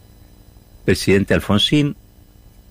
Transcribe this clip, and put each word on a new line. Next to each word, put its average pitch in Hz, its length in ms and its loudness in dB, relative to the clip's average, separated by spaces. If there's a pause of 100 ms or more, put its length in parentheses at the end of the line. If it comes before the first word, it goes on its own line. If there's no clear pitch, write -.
(840)
presidente 98 480 0
Alfonsín, 110 640 0 (760)